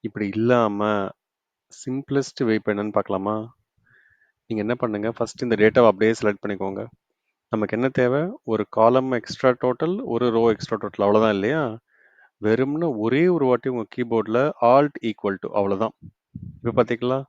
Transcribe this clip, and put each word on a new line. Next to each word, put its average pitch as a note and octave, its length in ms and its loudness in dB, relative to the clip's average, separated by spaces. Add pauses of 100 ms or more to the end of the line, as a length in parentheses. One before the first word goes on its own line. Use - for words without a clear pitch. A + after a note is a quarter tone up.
இப்படி G#2+ 260 -6
இல்லாம G#2+ 800 2 (640)
simplest C#3 680 -6
way A2+ 120 2
இப்ப G#2+ 200 -2
என்னன்னு G#2 180 -4
பார்க்கலாமா? G2+ 420 -2 (1120)
நீங்க G#2+ 160 -4
என்ன A2+ 120 -2
பண்ணுங்க? A2 380 -4
ஃபர்ஸ்ட் - 300 -6
இந்த A#2+ 120 0
டேட்டாவை G#2+ 320 6
அப்படியே G#2+ 360 4
செலக்ட் G#2 240 -2
பண்ணிக்கோங்க. G2 400 -6 (640)
நமக்கு G#2+ 280 -4
என்ன B2 120 0
தேவை? C3 400 0 (160)
ஒரு G#2+ 240 -2
காலம் B2+ 420 4
எக்ஸ்ட்ரா B2+ 400 0
டோட்டல், B2+ 540 -2
ஒரு A#2 260 -2
ரோ A2+ 200 2
எக்ஸ்ட்ரா A2 260 -4
டோட்டல், G2+ 280 -4
அவ்வளவுதான் G#2+ 300 4
இல்லையா? A#2 440 -2 (640)
வெறும்னு C3+ 560 0
ஒரே B2+ 320 2
ஒரு D#3+ 180 2
வாட்டி B2 220 0
உங்க A#2+ 180 -4 (100)
கீபோர்ட்ல A#2 640 0
Alt B2+ 520 4
equal G2 300 -4
to, - 100 -8
அவ்வளவுதான். G2+ 400 -2 (720)
இப்ப A#2+ 200 0
பாத்தீங்களா? B2 460 -2